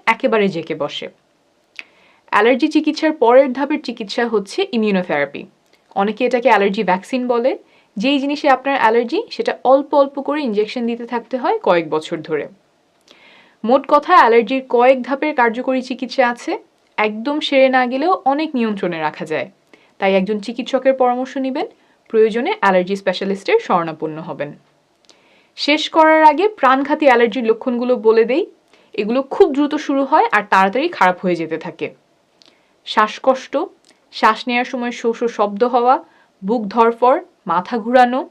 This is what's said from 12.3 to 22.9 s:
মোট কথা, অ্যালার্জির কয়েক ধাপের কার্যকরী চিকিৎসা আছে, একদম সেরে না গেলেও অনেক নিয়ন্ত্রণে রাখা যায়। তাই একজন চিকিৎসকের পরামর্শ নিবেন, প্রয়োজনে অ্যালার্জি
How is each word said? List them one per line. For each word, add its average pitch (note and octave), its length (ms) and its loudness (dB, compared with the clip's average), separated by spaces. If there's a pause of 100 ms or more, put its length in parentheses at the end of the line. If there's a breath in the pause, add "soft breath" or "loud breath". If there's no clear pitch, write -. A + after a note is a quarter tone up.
মোট C4 240 2
কথা, D4 340 2
অ্যালার্জির A#3 480 4
কয়েক B3+ 320 4
ধাপের C#4 340 -4
কার্যকরী B3+ 460 0
চিকিৎসা B3+ 480 -4
আছে, A#3+ 220 -8 (460)
একদম A3 420 -2
সেরে C4+ 300 4
না B3+ 160 2
গেলেও C4 260 -2 (140)
অনেক D4 320 0
নিয়ন্ত্রণে G3+ 440 -2
রাখা D#3 240 -6
যায়। D#3 220 -4 (500 soft breath)
তাই G3 160 0
একজন G3 260 0
চিকিৎসকের B3+ 540 -2
পরামর্শ B3+ 440 0
নিবেন, C4+ 300 -4 (420 soft breath)
প্রয়োজনে A3+ 500 2
অ্যালার্জি F#3 360 2